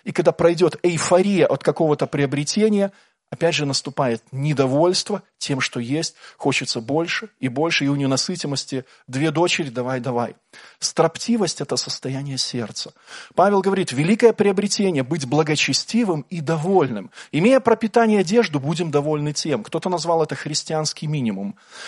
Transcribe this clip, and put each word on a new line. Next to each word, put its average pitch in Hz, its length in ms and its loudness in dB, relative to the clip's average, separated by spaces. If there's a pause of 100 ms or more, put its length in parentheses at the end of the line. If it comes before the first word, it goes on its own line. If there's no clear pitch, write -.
и 196 80 -6
когда 170 200 4
пройдёт 170 500 2
эйфория 180 640 2
от - 160 -2
какого-то 151 440 0
приобретения, 190 840 0 (380)
опять 165 240 0
же 147 100 -2
наступает 135 680 -2
недовольство 147 920 0 (160)
тем, 131 240 -4
что - 180 -6
есть, 139 360 -4 (200)
хочется - 460 -2
больше 160 480 -4 (100)
и 131 80 -2
больше, 147 380 -2
и - 20 2
у 143 80 0
ненасытимости 139 880 -4 (220)
две 139 240 -2
дочери, 151 400 0
давай, 127 300 -4
давай. 120 340 -4 (460)
Строптивость — 170 800 0
это 139 140 -4
состояние 135 600 -6
сердца. - 560 -6 (420)
Павел 196 280 4
говорит: 190 300 0
"Великое 214 420 4
приобретение — 202 680 0 (100)
быть 160 120 -4
благочестивым 156 1040 0
и 170 140 -8
довольным. 151 680 0 (200)
Имея 233 300 4
пропитание 220 580 4
и - 20 4
одежду, 175 400 2
будем 160 300 -2
довольны 147 420 0
тем". 139 300 -2
Кто-то 165 260 -6
назвал 165 340 0
это 156 120 -2
христианский 156 720 -6
минимум. 110 480 -4 (340)